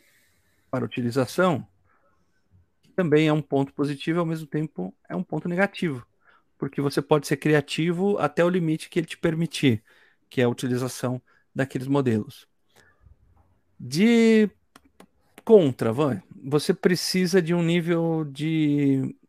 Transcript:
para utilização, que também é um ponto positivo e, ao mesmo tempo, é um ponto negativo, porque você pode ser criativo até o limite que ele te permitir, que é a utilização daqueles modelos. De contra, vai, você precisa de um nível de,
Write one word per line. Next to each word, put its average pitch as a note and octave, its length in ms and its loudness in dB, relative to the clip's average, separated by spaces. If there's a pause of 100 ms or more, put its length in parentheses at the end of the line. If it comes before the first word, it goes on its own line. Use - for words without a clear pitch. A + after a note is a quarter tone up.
(680)
para B2+ 160 -4
utilização, B2+ 840 -2 (1120)
que - 100 -20
também D#3 360 2
é D3+ 60 2
um D#3 80 0
ponto C#3 320 -2
positivo C#3+ 440 -4
e, F3 40 0
ao E3+ 40 -2
mesmo D#3+ 220 -6
tempo, D#3+ 460 -8 (140)
é - 80 -10
um F#3 80 -4
ponto D#3 240 -8
negativo, F3 580 -4 (520)
porque C#3+ 240 -8
você C#3+ 200 -2
pode D3 260 0
ser C#3+ 100 -2
criativo E3 800 0
até D3 260 0
o F3 60 2
limite E3 400 -2
que - 100 -4
ele D#3+ 60 -2
te - 120 -14
permitir, D#3+ 680 0 (460)
que - 120 -2
é B2 40 4
a A#2+ 40 2
utilização B2 720 -4 (320)
daqueles C3+ 340 -6
modelos. C3 600 -2 (1300)
De A3 680 4 (960)
contra, C3+ 480 4
vai, C3 300 -2 (200)
você C#3+ 300 0
precisa F#3 680 0
de E3 120 -2
um F3 80 0
nível E3 640 0
de, C#3+ 880 0 (140)